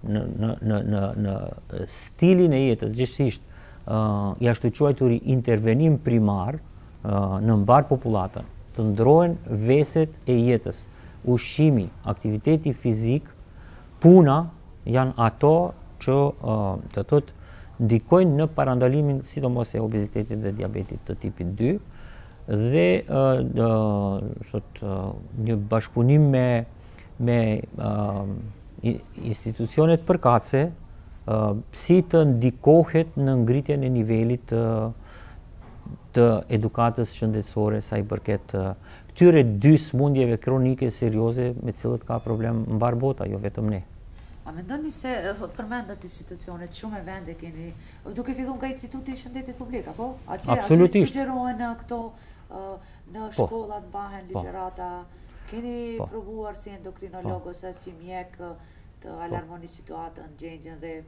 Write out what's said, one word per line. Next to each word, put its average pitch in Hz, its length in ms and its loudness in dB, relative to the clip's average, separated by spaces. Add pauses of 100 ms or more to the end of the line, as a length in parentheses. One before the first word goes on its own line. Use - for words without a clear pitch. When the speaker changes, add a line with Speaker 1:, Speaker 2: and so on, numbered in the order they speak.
Speaker 1:
në, 107 220 -2 (180)
në, 113 160 0
në, 107 260 0
në, 101 200 0 (200)
në 98 140 -2 (500)
stilin 175 720 4
e - 20 2
jetës, 113 320 0
gjithsesi, 123 480 -2 (480)
ë, 110 140 0 (380)
i 120 120 2
ashtu 117 200 0
quajturi 131 520 2
intervenim 123 720 4
primar, 110 640 0
ë, - 640 -4 (140)
në 107 200 4
mbar 123 300 6
popullatën, 110 640 -2 (200)
të 110 200 -2
ndrohen 151 540 4
veset 143 680 2 (120)
e 127 120 2
jetës, 117 480 0 (380)
ushqimi, 123 680 2 (140)
aktiviteti 123 760 -2
fizik, 113 560 -2 (720)
puna 165 400 10 (400)
janë 131 340 0
ato 131 400 4 (400)
që, 135 240 2
ë, 120 400 0 (220)
do - 180 -8
të 98 80 -4
thotë, 147 260 2 (420)
ndikojnë 139 580 4
në 156 140 2
parandalimin, 135 720 2
sidomos 123 540 -4
e 110 60 -2
obezitetit 110 600 -4
dhe 104 100 -4
diabetit 101 520 -8
të 92 120 -8
tipit 90 380 -8
dy, 120 220 0 (680)
dhe, 123 440 2 (120)
ë, 135 240 0 (300)
ë, 113 140 2 (760)
thot, - 360 -10
ë, 98 140 -6 (480)
një 113 140 0 (120)
bashkëpunim 120 600 2
me, 127 180 2 (680)
me, 120 220 0 (400)
ë, 107 140 -4 (920)
i, 113 120 -2 (360)
institucionet 156 760 0
përkatëse, 131 600 2
ë, - 760 -6 (280)
si - 320 4
të 170 240 4
ndikohet 151 920 4
në 135 260 2
ngritjen 135 420 0
e 127 80 0
nivelit, 117 600 0
ë, 113 340 0 (1300)
të 120 80 8 (240)
edukatës 117 640 -2
shëndetësore 107 720 -2
sa 110 160 -4
i 104 80 -4
përket, 107 480 -6
ë, 95 140 -2 (400)
këtyre 170 320 8 (180)
dy 147 160 10
smundjeve 131 640 2
kronike 131 480 0
serioze 117 600 0 (100)
me 117 160 -6
cilët 117 320 -4
ka 117 160 -2
problem 113 380 -2 (140)
mbar 120 200 0
bota, 131 320 -4
jo 101 80 -6
vetëm 107 320 -4
ne. 95 140 -4 (640)
Speaker 2:
A 156 80 -14
mendoni 277 400 -10
se, 254 160 -10
e, 196 220 -6 (240)
përmendat 214 500 -10
institucionet, 175 640 -16
shumë 220 300 -12
e - 20 -14
vende 175 320 -14
keni, 165 380 -16 (420)
duke 247 160 -10
filluar 262 240 -8
nga 262 160 -10
Instituti 262 400 -14
i 254 80 -12
Shëndetit 254 400 -14
Publik, 233 320 -10
apo? 240 220 -10 (100)
Atje, - 300 -12
aty 226 80 0
Speaker 1:
Absolutisht. 175 500 4
Speaker 2:
sugjerohen, 254 480 -6
e, 233 120 -6 (100)
këto, 240 180 -10 (480)
e, - 140 -16 (500)
në 220 140 -12
Speaker 1:
Po. 214 80 -12
Speaker 2:
shkollat 208 560 -4
mbahen 196 420 -12
Speaker 1:
Po. 190 80 -6
Speaker 2:
ligjërata, 180 500 -10 (600)
keni 233 480 -12
Speaker 1:
Po. - 160 -10
Speaker 2:
provuar 214 420 -12
si - 140 -20
endokrinolog 185 760 -14
Speaker 1:
Po. 175 60 -14
Speaker 2:
ose 180 240 -16
si 180 180 -20
mjek, 180 480 -16
e, 175 160 -16 (480)
të - 80 -16
Speaker 1:
Po. 165 160 -16
Speaker 2:
alarmoni 170 400 -12
situatën, 165 720 -18
gjendjen 160 400 -18
dhe 160 280 -14